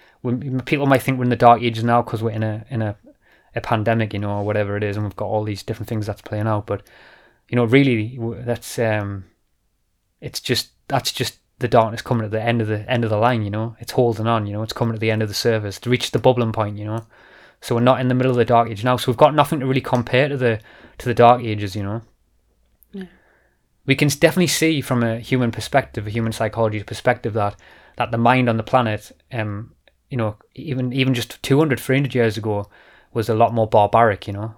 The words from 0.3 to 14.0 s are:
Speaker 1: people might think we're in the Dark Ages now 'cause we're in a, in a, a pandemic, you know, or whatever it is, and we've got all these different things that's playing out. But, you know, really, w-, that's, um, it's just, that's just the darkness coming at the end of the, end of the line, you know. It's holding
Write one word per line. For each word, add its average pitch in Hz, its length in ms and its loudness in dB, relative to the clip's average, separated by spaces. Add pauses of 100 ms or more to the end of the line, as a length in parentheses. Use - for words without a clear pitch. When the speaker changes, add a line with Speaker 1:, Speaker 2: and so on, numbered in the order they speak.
Speaker 1:
people 143 180 0
might 135 160 4
think 131 160 -2
we're 127 80 -2
in 123 60 2
the 117 60 2
Dark 120 260 6
Ages 113 220 -2
now 120 180 4
'cause 110 200 -6
we're 110 100 -2
in 110 100 -4
a, 110 260 -4
in 117 140 -4
a, 104 140 -4 (600)
a 120 60 -4
pandemic, 110 500 -2
you 101 60 -6
know, 101 140 -4
or 101 120 -4
whatever 104 320 -2
it 104 80 -4
is, 101 100 -4
and 107 120 -4
we've 101 100 -8
got 107 80 -6
all 107 180 -2
these 107 200 -6
different - 260 -8
things 107 180 -4
that's 104 140 -8
playing 107 260 -4
out. 104 200 -2
But, 101 160 -4 (640)
you 120 80 -4
know, 120 80 4
really, 117 520 2
w-, 117 280 -8
that's, 120 340 -6
um, 104 460 -2 (960)
it's - 180 -12
just, - 300 -4 (180)
that's - 260 -2
just - 260 -6 (220)
the 120 80 -2
darkness 113 340 2
coming 113 220 -2
at 101 80 -8
the 110 100 -2
end 117 180 0
of 107 60 0
the, 104 240 -4
end 120 140 0
of 107 60 -2
the 104 60 0
line, 117 260 2
you 101 80 -4
know. 110 280 -6
It's - 140 -14
holding 113 340 0